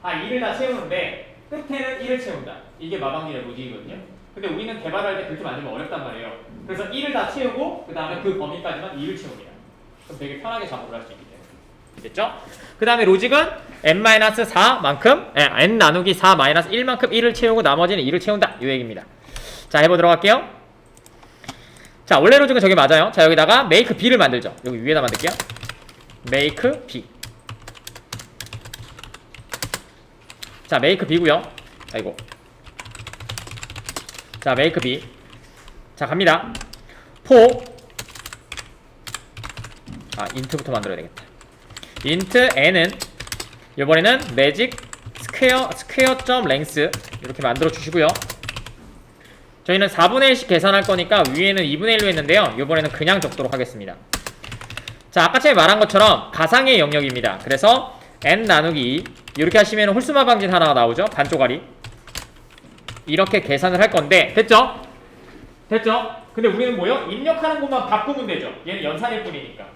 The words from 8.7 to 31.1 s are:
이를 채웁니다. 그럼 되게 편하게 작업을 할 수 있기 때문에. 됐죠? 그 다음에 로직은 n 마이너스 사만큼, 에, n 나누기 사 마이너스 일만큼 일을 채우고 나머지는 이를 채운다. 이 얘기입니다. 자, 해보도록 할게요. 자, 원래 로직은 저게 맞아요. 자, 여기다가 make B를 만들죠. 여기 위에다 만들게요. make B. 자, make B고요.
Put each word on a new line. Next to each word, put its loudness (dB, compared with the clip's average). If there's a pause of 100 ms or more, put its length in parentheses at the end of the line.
이를 -10
채웁니다. -18 (560)
그럼 -20
되게 -14
편하게 -10
작업을 -14
할 -14
수 -20
있기 -20
때문에. -20 (640)
됐죠? -6 (460)
그 0
다음에 4
로직은 2 (340)
n 4
마이너스 4
사만큼, 2
에, 4 (160)
n 2
나누기 4
사 6
마이너스 2
일만큼 -2
일을 2
채우고 2
나머지는 0
이를 -2
채운다. -2
이 -4
얘기입니다. -6 (640)
자, 2
해보도록 6
할게요. 2 (1600)
자, 4
원래 8
로직은 4
저게 4
맞아요. 6
자, 6
여기다가 6
make 4
B를 4
만들죠. 0
여기 -8
위에다 0
만들게요. -4 (1000)
make -2
B. -14 (3500)
자, -4
make 0
B고요. 2 (500)